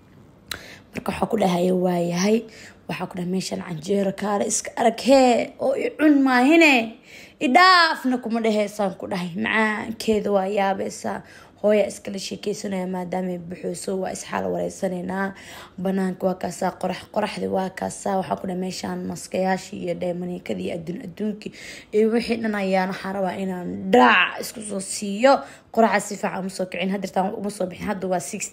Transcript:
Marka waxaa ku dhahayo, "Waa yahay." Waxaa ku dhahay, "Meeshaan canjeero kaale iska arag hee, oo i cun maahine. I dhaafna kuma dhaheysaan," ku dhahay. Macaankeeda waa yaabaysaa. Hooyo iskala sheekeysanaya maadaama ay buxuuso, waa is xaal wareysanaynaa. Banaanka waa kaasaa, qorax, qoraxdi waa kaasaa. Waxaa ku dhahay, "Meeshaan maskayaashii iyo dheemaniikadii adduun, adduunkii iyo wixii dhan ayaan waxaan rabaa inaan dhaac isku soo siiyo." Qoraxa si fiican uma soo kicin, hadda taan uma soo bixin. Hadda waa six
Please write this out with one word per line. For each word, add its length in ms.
Marka 200
waxaa 240
ku 80
dhahayo, 400
"Waa 240
yahay." 340
Waxaa 240
ku 80
dhahay, 160
"Meeshaan 320
canjeero 480
kaale 320
iska 300
arag 260
hee, 600
oo 160
i 200
cun 240
maahine. 800
I 120
dhaafna 720
kuma 240
dhaheysaan," 560
ku 80
dhahay. 320
Macaankeeda 880
waa 240
yaabaysaa. 720
Hooyo 240
iskala 320
sheekeysanaya 680
maadaama 440
ay 80
buxuuso, 560
waa 160
is 160
xaal 240
wareysanaynaa. 800
Banaanka 480
waa 80
kaasaa, 400
qorax, 320
qoraxdi 400
waa 240
kaasaa. 460
Waxaa 180
ku 120
dhahay, 120
"Meeshaan 480
maskayaashii 720
iyo 160
dheemaniikadii 800
adduun, 300
adduunkii 480
iyo 180
wixii 320
dhan 120
ayaan 360
waxaan 240
rabaa 240
inaan 300
dhaac 520
isku 180
soo 220
siiyo." 500
Qoraxa 300
si 180
fiican 220
uma 120
soo 160
kicin, 240
hadda 160
taan 260
uma 160
soo 160
bixin. 220
Hadda 200
waa 120
six 220